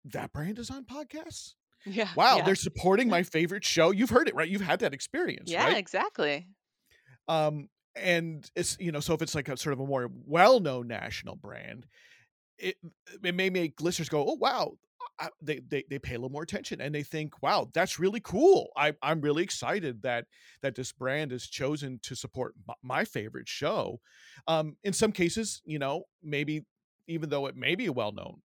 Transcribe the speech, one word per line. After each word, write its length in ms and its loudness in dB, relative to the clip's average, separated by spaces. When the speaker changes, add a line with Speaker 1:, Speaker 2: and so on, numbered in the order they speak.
Speaker 1:
that 300 -10
brand 260 -4
is 100 -10
on 140 -10
podcasts? 680 -12
Speaker 2:
Yeah, 300 -2
Speaker 1:
Wow, 220 8
Speaker 2:
yeah. 60 4
Speaker 1:
they're 120 6
supporting 520 4
my 160 4
Speaker 2:
<laughs> 140 -2
Speaker 1:
favorite 260 0
show." 280 6
You've 180 2
heard 180 6
it, 80 -2
right? 140 0
You've 120 0
had 180 2
that 140 0
experience, 560 -4
Speaker 2:
Yeah, 160 2
Speaker 1:
right? 120 4
Speaker 2:
exactly. 720 -2
Speaker 1:
Um, 400 0
and 600 -2
it's, 240 -2
you 120 -2
know, 80 -4
so 140 0
if 80 0
it's 140 -4
like 120 -4
a 100 -4
sort 160 -4
of 60 -4
a 60 -4
more 240 -2
well-known 600 6
national 500 -8
brand, 480 -14
it, 180 -6
it 120 0
may 140 2
make 320 -2
listeners 280 -2
go, 180 0
"Oh, 80 0
wow." 380 0
I, 120 -8
they, 240 -4
they, 240 -4
they 80 -6
pay 180 -6
a 20 -4
little 120 -6
more 140 -8
attention 380 -8
and 120 -4
they 100 -4
think, 380 -8
"Wow, 320 2
that's 260 0
really 200 2
cool. 560 6
I, 260 2
I'm 200 2
really 220 2
excited 580 -2
that, 240 -2
that 140 -4
this 160 -8
brand 400 -4
has 160 -8
chosen 560 -4
to 120 -10
support 380 -8
m-, 160 -12
my 220 -2
favorite 420 -8
show." 540 -4
Um, 360 0
in 80 -2
some 220 2
cases, 520 -2
you 140 -6
know, 240 -2
maybe 440 -4
even 220 -4
though 160 -2
it 100 -8
may 200 0
be 100 -4
a 80 -2
well-known 560 -4